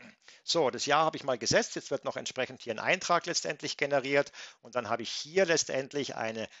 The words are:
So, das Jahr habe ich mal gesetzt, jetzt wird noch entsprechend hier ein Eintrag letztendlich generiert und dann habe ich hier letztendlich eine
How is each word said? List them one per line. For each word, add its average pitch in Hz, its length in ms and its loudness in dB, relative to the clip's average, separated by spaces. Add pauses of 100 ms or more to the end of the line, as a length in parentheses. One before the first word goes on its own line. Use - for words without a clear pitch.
(440)
So, 160 240 2
das 117 160 -2
Jahr 151 220 4
habe 160 100 0
ich - 80 -12
mal 131 140 0
gesetzt, 170 360 2
jetzt - 160 -8
wird 139 140 -2
noch 131 120 -4
entsprechend 120 440 -4
hier 113 140 -4
ein 107 60 -6
Eintrag 170 440 2
letztendlich 160 540 -4
generiert 139 520 2 (300)
und 117 140 -14
dann 113 160 -2
habe 117 140 -2
ich - 60 -6
hier 175 360 2
letztendlich 143 680 0
eine 113 340 -6 (100)